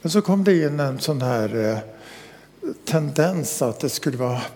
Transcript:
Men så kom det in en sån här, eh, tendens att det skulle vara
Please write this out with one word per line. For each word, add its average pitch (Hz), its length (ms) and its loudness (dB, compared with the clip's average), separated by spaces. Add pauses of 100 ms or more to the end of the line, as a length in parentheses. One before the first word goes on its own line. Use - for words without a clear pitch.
Men 165 100 -2
så 202 100 4
kom 196 220 2
det 180 220 4
in 147 140 -2
en 135 200 -2
sån 147 220 -2
här, 113 440 0
eh, 110 120 0 (1080)
tendens 156 760 0
att 117 180 -2
det 139 100 -2
skulle 127 280 -4
vara 123 240 -2 (140)